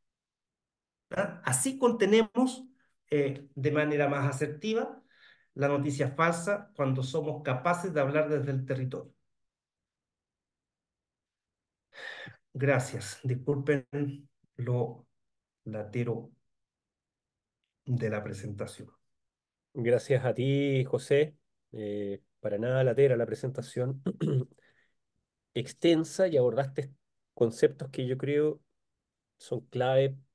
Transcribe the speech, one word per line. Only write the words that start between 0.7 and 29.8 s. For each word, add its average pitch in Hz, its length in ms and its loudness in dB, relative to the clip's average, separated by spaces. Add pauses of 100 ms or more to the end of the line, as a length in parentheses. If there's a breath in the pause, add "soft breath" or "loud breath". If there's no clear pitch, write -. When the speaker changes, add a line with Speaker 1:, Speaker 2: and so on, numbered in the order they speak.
Speaker 1:
¿Ah? 190 360 -6
Así - 320 0
contenemos, 226 840 4 (460)
eh, 139 460 -2
de 143 160 0
manera 147 380 2
más 139 240 0
asertiva 220 680 -4 (540 soft breath)
la 139 120 2
noticia 143 440 0
falsa 170 640 0
cuando 131 280 0
somos 147 400 -4
capaces 175 500 0
de 151 80 2
hablar 147 280 2
desde 139 220 0
el 131 140 -2
territorio. 127 480 -6 (3500 loud breath)
Gracias. 127 680 0
Disculpen 135 640 -2 (720)
lo 120 480 -4 (600)
latero 110 640 -6 (1500)
de 120 240 -2
la 107 140 -4
presentación. 104 680 -12 (840)
Speaker 2:
Gracias 123 520 2
a 117 80 2
ti, 135 520 2
José. 143 500 2 (360)
Eh, 104 500 -6 (180)
para 104 180 -2
nada 127 260 2
latera 127 340 4
la 117 80 0
presentación. 127 800 -4
<clears throat> 151 440 -2 (1040)
Extensa 165 720 2
y 156 100 2
abordaste 135 540 0 (420)
conceptos 123 560 0
que 131 180 -4
yo 127 100 -2
creo 147 440 0 (760)
son - 300 -8
clave 131 500 2 (180)